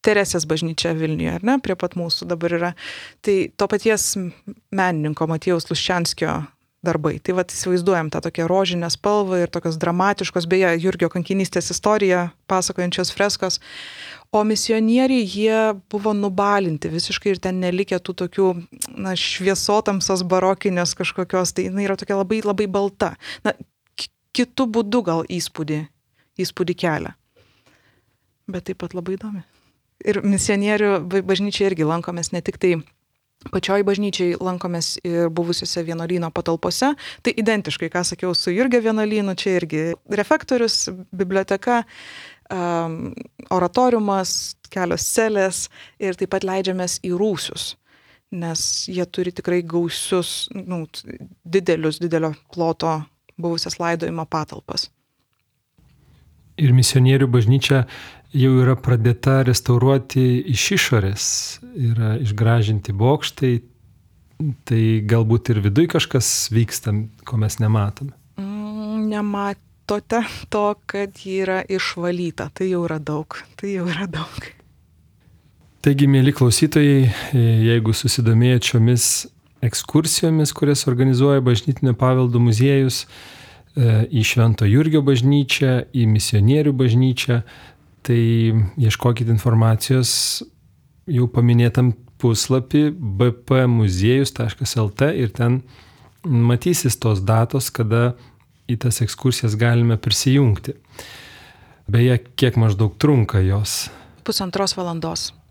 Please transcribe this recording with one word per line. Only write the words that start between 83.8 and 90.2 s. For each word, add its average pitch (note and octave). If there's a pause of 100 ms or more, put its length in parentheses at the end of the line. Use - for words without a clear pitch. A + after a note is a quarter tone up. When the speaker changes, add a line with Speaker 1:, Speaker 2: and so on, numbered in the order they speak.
Speaker 2:
į A2+
Švento A2+
Jurgio D3+
bažnyčią, C3+ (160)
į A#2
misionierių A#2
bažnyčią, B2+ (640)
tai A2+ (220)
ieškokit A#2
informacijos A2+ (640)